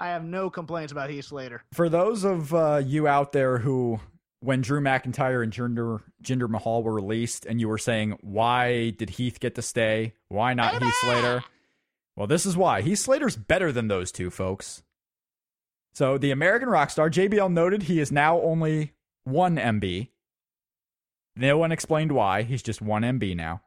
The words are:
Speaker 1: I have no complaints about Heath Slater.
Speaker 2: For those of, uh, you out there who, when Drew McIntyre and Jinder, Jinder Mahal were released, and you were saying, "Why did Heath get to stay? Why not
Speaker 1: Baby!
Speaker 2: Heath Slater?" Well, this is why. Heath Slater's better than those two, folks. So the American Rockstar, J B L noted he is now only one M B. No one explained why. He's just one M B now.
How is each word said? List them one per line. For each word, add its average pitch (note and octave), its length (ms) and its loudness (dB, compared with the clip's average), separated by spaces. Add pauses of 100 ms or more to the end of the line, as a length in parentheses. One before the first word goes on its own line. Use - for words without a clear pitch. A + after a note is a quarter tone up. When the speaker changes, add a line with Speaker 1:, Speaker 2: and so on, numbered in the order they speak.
Speaker 1:
I F3 80 -6
have E3+ 160 -6
no F#3 260 -4
complaints D#3+ 400 -8
about C#3+ 200 -6
Heath C#3+ 160 -10
Slater. B2+ 360 -12 (120)
Speaker 2:
For E3+ 140 2
those F#3 360 2
of, E3 280 0
uh, D3+ 320 4
you D3+ 220 0
out C#3+ 260 4
there C3 260 2
who, A#2+ 420 0 (400)
when C3 220 0
Drew C#3+ 180 0
McIntyre C3 640 0
and A2 80 -4
Jinder, A#2 480 -2 (240)
Jinder B2+ 240 -2
Mahal A2+ 340 0
were A2 120 0
released, A2 520 -2
and A#2 140 -2
you A2+ 80 0
were A2 100 0
saying, G#2+ 440 0
"Why A#2 680 0
did G2+ 200 -6
Heath B2 280 -4
get A#2+ 180 -4
to A#2+ 60 -8
stay? A2 520 0 (140)
Why A#2+ 260 0
not A#2 180 2
Speaker 1:
Baby! A#2+ 140 0
Speaker 2:
Heath - 160 2
Slater?" B2 420 0 (720)
Well, G#2 100 -6
this D3 200 0
is E3+ 100 -2
why. D3+ 240 2
Heath F3 180 0
Slater's - 380 0
better D#3+ 340 0
than A#2 180 -2
those F#2 220 -2
two, F2+ 200 -6
folks. - 520 -6 (1120)
So C3+ 260 0
the C#3 140 2
American G3 360 2
Rockstar, D#3 420 2
J F#3 180 2
B G#3 100 2
L F#3+ 120 2
noted F3 340 2
he D#3+ 160 2
is C#3+ 100 0
now D3+ 300 4
only D#3 540 0 (300)
one E3 340 2
M A2 200 0
B. F#2+ 320 -4 (1300)
No C3+ 220 2
one E3 120 2
explained D#3 420 0
why. G#2 300 2
He's A#2+ 200 -4
just G#2+ 200 -6
one G#2+ 220 0
M B2+ 140 0
B G2 160 -2
now. E2+ 320 -6